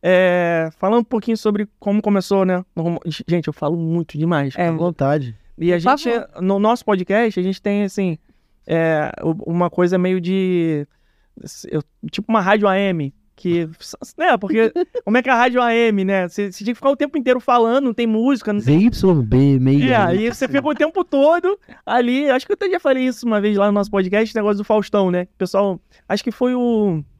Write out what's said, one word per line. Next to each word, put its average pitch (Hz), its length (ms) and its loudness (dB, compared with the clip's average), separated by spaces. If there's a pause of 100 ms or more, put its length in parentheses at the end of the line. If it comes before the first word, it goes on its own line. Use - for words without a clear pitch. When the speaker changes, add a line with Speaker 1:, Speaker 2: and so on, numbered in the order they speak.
Speaker 1:
é, 175 760 2
falando 220 240 2
um - 20 -2
pouquinho 226 340 -2
sobre 208 300 -2 (120)
como 202 220 -2
começou, 196 440 0
né? 185 180 0 (120)
No 165 80 -4
Rumo, 170 160 -2 (280)
gente, 170 200 -2
eu 151 60 -6
falo 156 240 -4
muito 165 400 -4
demais. 151 400 0
Speaker 2:
É. 175 100 0
Speaker 3:
À 165 40 0
vontade. 147 640 -2 (220)
Speaker 1:
E 170 140 0
a 175 40 2
Speaker 2:
Por 170 60 -2
Speaker 1:
gente, 262 300 0
Speaker 2:
favor. - 300 -6
Speaker 1:
no 196 180 0
nosso 220 260 0
podcast, 202 540 0
a 180 40 -2
gente 190 180 -4
tem, 208 220 -2
assim, 190 340 -4 (480)
é, 160 460 0 (100)
u-, 165 300 -4
uma 175 180 0
coisa 180 280 0
meio 185 220 0
de, 175 680 -2 (840)
eu, 151 120 -4 (300)
tipo - 200 -8
uma 220 100 2
rádio 202 260 2
A 190 120 2
M, 170 340 -2 (220)
que, 170 320 -2 (500)
né, 311 200 2
porque 214 340 0 (160)
Speaker 2:
<laughs> - 160 -8
Speaker 1:
como 214 140 0
é 254 40 2
que 240 80 -6
é 262 40 4
a - 20 4
rádio 247 260 2
A 233 140 2
M, 220 300 2
né? 190 240 0
Você, 202 220 -4
você 208 120 -14
tinha 233 100 -4
que - 20 -4
ficar - 140 -2
o 277 60 2
tempo 294 220 -4
inteiro 254 240 2
falando, 240 440 2
não 233 80 0
tem 233 140 -2
música, 226 460 0
não 107 80 -2
tem 143 180 4
Speaker 3:
Z 208 60 4
Y 185 380 2
B 131 360 4
meio. 139 300 4
Speaker 1:
É, 247 60 4
aí 208 380 2
você 262 140 -4
fica 269 200 -2
o 302 80 0
tempo 320 280 -2
todo 339 560 2 (260)
ali, 254 440 0
acho 254 160 0
que - 80 -4
eu - 20 -2
até 392 140 -4
já 359 100 -2
falei 262 280 0
isso 247 180 -4
uma 214 160 0
vez 208 160 0
lá 202 100 4
no 208 60 2
nosso 202 180 -2
podcast, 196 380 0
esse - 60 -10
negócio 208 240 0
do 208 40 -6
Faustão, 202 480 0
né? 180 120 -2
O - 140 -16
pessoal, 196 420 -2 (280)
acho 202 160 -4
que 240 80 -4
foi 247 240 -2
o 214 460 0 (180)